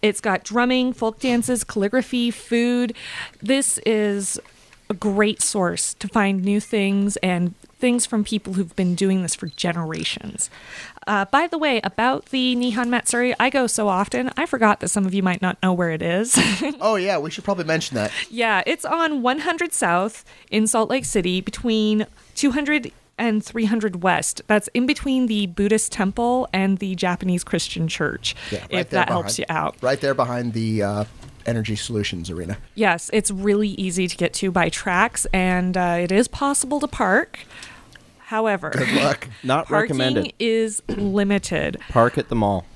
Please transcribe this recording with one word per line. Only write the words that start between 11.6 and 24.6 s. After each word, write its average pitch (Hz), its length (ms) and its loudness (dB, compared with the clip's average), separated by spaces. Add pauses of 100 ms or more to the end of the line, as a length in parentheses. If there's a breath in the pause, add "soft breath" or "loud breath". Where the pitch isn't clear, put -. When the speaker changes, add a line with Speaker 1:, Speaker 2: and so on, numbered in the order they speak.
Speaker 1:
about 233 420 0
the 254 300 0
Nihon 240 320 0
Matsuri, 240 500 0
I 254 120 2
go 262 160 2
so 214 220 0
often, 202 480 0
I 320 100 0
forgot 220 340 4
that - 80 -4
some 196 160 0
of 185 80 0
you 196 100 2
might 185 200 0
not 180 200 -2
know 185 120 4
where 175 160 2
it 160 120 -4
is. 185 340 2 (220)
<laughs> 302 220 -4
Speaker 2:
Oh, 214 160 2
yeah, 185 220 0
we 147 120 -4
should - 140 -10
probably 180 200 0
mention 160 320 -2
that. 107 160 -2 (180 loud breath)
Speaker 1:
Yeah, 226 360 2
it's 320 180 -2
on 311 380 0
one 254 180 2
hundred 330 320 -2
South 185 520 0 (260 loud breath)
in 214 160 2
Salt 220 240 2
Lake 262 140 0
City 185 360 0
between 214 680 0 (280 soft breath)
two 277 180 2
hundred 294 400 -2 (260)
and 214 260 0
three 226 220 -2
hundred 202 360 0
West. 175 440 2
That's 208 220 2